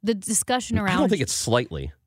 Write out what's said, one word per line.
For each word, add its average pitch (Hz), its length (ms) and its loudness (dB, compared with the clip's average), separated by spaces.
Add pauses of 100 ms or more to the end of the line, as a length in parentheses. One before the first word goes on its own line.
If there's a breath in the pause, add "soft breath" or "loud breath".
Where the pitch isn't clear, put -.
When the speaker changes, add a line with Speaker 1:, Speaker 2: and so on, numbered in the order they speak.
Speaker 1:
the 226 140 2
discussion 226 640 -2
Speaker 2:
I 208 60 0
Speaker 1:
around 185 160 2
Speaker 2:
don't 185 100 4
think 185 120 2
it's - 120 -2
slightly. 82 580 -2 (160)